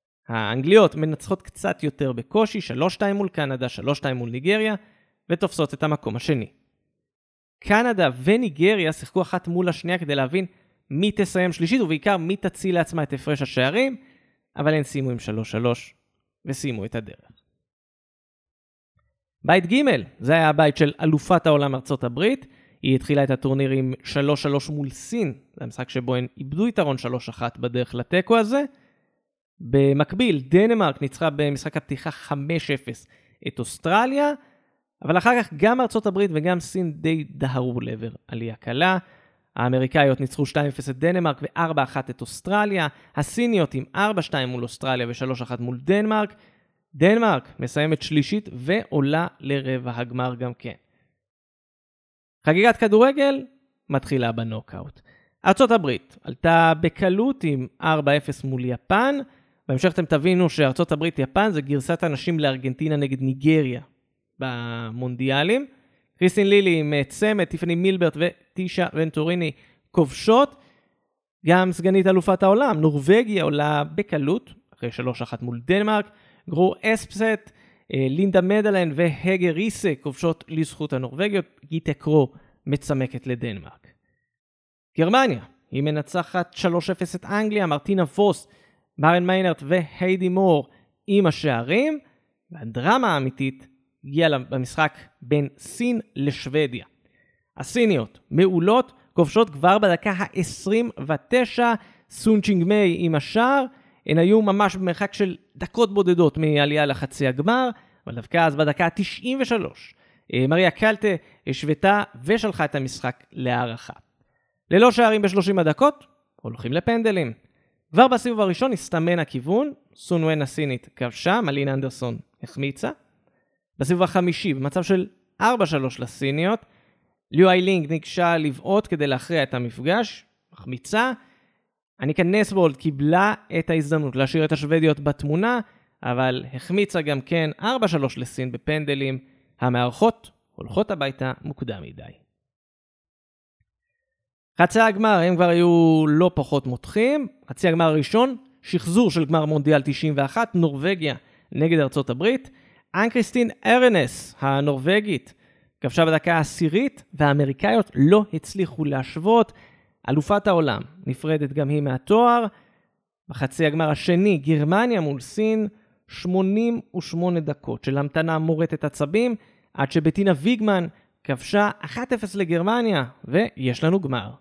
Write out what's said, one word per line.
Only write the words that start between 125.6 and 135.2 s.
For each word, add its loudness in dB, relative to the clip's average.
שלוש -4
לסיניות, -2
ליו 6
איי 4
לינג 0
ניגשה -2
לבעוט -2
כדי -2
להכריע -2
את -6
המפגש, -4
מחמיצה. -4
אניקה 0
נסבולד 2
קיבלה 0
את -6
ההזדמנות 0
להשאיר 0
את 0
השוודיות 2
בתמונה, -2